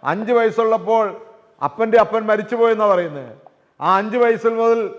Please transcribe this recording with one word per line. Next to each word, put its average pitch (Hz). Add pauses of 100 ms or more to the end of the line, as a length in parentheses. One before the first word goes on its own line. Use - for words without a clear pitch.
(120)
അഞ്ച് 208
വയസ്സുള്ളപ്പോൾ 220 (600)
അപ്പൻ്റെ 220
അപ്പൻ 220 (100)
മരിച്ചുപോയെന്നാണ് 220
പറയുന്നത്. 147 (540)
ആ - (120)
അഞ്ച് 214
വയസ്സിൽ 226
മുതൽ 226 (180)